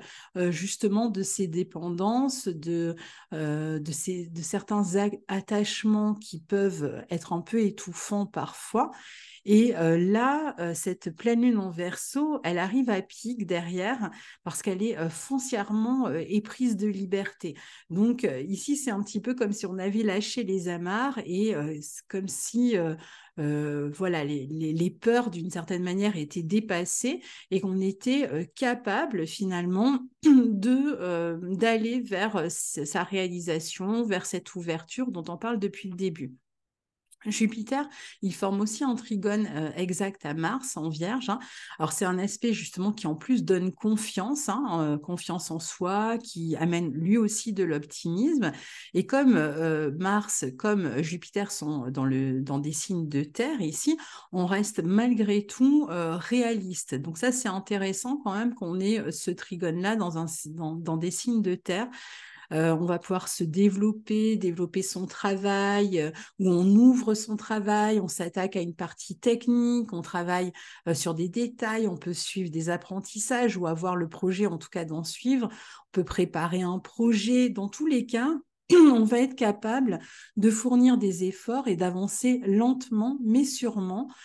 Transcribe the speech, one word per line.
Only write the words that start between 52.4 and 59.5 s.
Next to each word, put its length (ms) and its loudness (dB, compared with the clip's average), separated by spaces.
dans 180 -2
des 140 -2
signes 360 -2
de 140 0
terre 380 -2
ici, 360 0
on 140 0
reste 360 0
malgré 640 2
tout, 440 4
euh, 260 -2
réaliste. 800 -2
Donc 240 -6
ça, 140 2
c'est 160 -2
intéressant 760 -2
quand 100 -2
même 200 0
qu'on 260 -4
ait, 200 2
euh, 100 -4
ce 200 -6
trigone-là 640 -2